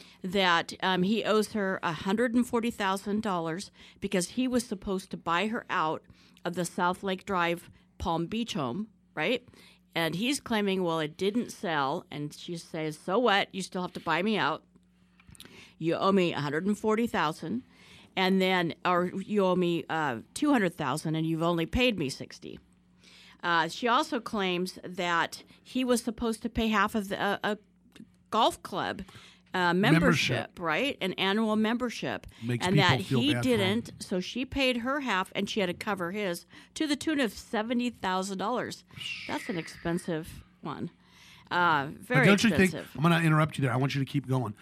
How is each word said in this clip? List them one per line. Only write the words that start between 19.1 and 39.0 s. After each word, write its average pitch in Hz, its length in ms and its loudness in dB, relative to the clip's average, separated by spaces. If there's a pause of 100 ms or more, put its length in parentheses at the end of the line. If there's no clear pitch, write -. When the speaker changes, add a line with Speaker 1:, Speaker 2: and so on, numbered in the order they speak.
Speaker 1:
you 190 280 0
owe 180 120 4
me, 175 320 2
uh, 143 300 -2 (160)
two 294 180 2
hundred 196 240 2
thousand, 151 380 -2
and 160 120 0
you've 160 160 -2
only 170 240 2
paid 247 320 2
me 143 120 -2
sixty." - 480 -14 (840)
Uh, 170 260 2
she 240 180 -4
also 262 340 2
claims 185 600 -2
that 175 600 -2 (200)
he 254 220 -4
was 247 180 2
supposed 226 400 -4
to 233 60 -4
pay 226 200 -2
half 208 260 2
of 202 140 -2
the, 196 120 -4
uh, 202 240 0
a 208 140 -2 (720)
golf 240 320 2
club, 135 400 -6 (500)
uh, 175 220 2
membership, 180 260 6
Speaker 2:
Membership. - 580 2
Speaker 1:
right? 180 440 0
An 185 120 -2
annual 214 400 2
membership. 214 720 -2 (160)
Speaker 2:
Makes 120 240 0
Speaker 1:
And - 100 4
Speaker 2:
people 151 120 8
Speaker 1:
that - 160 4
Speaker 2:
feel 135 160 2
Speaker 1:
he - 140 2
Speaker 2:
bad - 100 0
for 254 60 2
him. 226 80 4
Speaker 1:
didn't, 202 340 0 (100)
so 185 160 -4
she 247 280 -6
paid 254 320 0
her 269 220 -2
half, 196 340 0
and 202 140 -2
she 220 120 -2
had 185 60 2
to 175 80 -2
cover 180 380 -4
his 196 340 -4 (260)
to 320 140 -2
the 285 100 0
tune 294 240 -2
of 220 140 -2
seventy 240 560 -4
thousand 190 480 -4
dollars. 190 440 -4 (460)